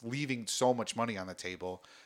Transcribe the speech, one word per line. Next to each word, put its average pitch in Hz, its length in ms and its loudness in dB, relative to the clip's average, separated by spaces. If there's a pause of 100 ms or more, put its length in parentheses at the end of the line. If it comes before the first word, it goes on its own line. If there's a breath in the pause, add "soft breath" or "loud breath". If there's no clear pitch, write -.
leaving 123 440 -2
so 127 260 6
much 113 240 -4
money 117 200 0
on 92 100 -4
the 92 60 -6
table 90 480 -6 (240 soft breath)